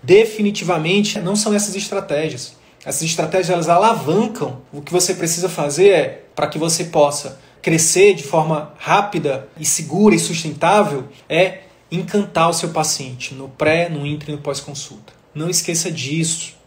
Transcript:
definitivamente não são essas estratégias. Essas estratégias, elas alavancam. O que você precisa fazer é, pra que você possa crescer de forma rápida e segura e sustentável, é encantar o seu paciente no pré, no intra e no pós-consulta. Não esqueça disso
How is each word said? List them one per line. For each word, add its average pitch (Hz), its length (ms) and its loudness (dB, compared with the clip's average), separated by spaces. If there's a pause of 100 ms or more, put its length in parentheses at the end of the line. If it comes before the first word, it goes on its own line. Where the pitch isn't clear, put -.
definitivamente 196 1160 2
não 190 160 -4
são 214 200 0
essas 208 200 -2
estratégias. 160 800 -4 (300)
Essas - 180 -6
estratégias, 170 480 0
elas 165 180 0
alavancam. 170 880 2 (120)
O 143 120 -14
que 156 100 -10
você 175 220 2
precisa 170 340 -2
fazer 170 400 2
é, 165 360 2 (100)
pra 147 120 -2
que 156 120 -6
você 165 260 -2
possa 147 560 0 (220)
crescer 180 520 4
de 156 80 -8
forma 156 560 -2
rápida 156 680 0 (100)
e 156 60 -12
segura 175 500 4
e 160 40 4
sustentável, 160 840 0 (240)
é 180 320 0 (300)
encantar 175 600 0
o 170 40 -2
seu 165 140 -4
paciente 139 680 -6
no 135 140 -14
pré, 160 400 0
no 143 180 -6
intra 147 240 -8
e 147 40 -6
no 143 80 -12
pós-consulta. - 680 -10 (220)
Não 156 140 -6
esqueça 175 420 -2
disso 151 640 -4 (120)